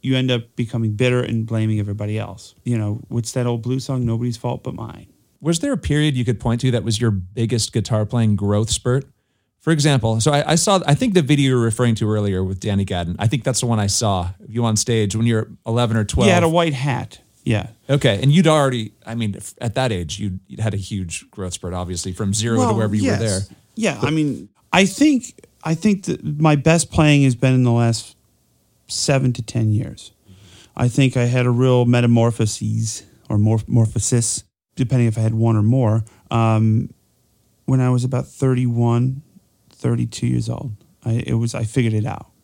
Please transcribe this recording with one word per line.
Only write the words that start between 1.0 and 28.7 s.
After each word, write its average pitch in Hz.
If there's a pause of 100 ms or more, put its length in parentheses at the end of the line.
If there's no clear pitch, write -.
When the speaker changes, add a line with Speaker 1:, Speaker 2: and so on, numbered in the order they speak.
Speaker 1:
and 113
blaming 110
everybody 104
else. 101 (100)
You 120
know, 107
what's 120
that 123
old 120
blues 127
song? 127
"Nobody's 113
fault 123
but 127
mine." 117 (320)
Speaker 2:
Was 165
there 285
a 240
period 147
you 120
could 110
point 117
to 131
that 117
was 107
your 113
biggest 104
guitar 107
playing 110
growth 104
spurt? 127 (560)
For 156
example, 139
so 147
I, 147
I 156
saw, 190
I 143
think 220
the 180
video 139
you 127
were 123
referring 117
to 107
earlier 101
with 95
Danny 98
Gadden, 87
I 107
think 113
that's 131
the 127
one 113
I 101
saw 95 (100)
of 208
you 117
on 110
stage 107
when 113
you're 113 (160)
eleven 117
or 110
twelve. 190
Speaker 1:
He 190
had 175
a 165
white 170
hat. 135 (240)
Yeah. 104 (220)
Speaker 2:
Okay. 131
And 135
you'd 160
already, 135 (140)
I 113
mean, 110
f-, -
at 120
that 131
age, 87
you'd, 92
you'd -
had 110
a 101
huge 95
growth 92
spurt, 87
obviously, 90
from 98
zero 104
to 254
Speaker 1:
Well, 240
Speaker 2:
wherever 110
you -
Speaker 1:
yes. 240
Speaker 2:
were 113
there. 98 (360)
Speaker 1:
Yeah. 185
Speaker 2:
But 135
Speaker 1:
I 147
mean, 147 (240)
I 190
think, 269 (300)
I 160
think 202
that - (180)
my 156
best 160
playing 147
has 131
been 131
in 127
the 123
last 117 (720)